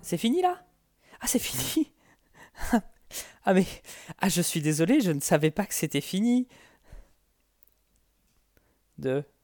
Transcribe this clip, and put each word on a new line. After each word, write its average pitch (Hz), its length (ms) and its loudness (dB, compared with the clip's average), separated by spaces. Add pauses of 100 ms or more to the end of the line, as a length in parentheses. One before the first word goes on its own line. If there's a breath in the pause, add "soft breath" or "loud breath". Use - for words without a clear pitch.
C'est 175 120 -4
fini, 254 220 2
là ? 359 240 0 (560 soft breath)
Ah, - 60 -6
c'est 240 140 2
fini ? - 520 -2 (640 loud breath)
<laughs> - 280 0 (640 loud breath)
Ah, 196 100 4
mais, 185 100 6 (540 loud breath)
ah, 196 100 0
je 175 140 0
suis - 180 -2
désolé, 160 400 2
je 185 120 0
ne 143 80 -2
savais 156 320 2
pas 202 140 -2
que - 80 -8
c'était 151 260 -2
fini. 240 480 0 (2500 soft breath)
Deux. 139 260 -2 (200)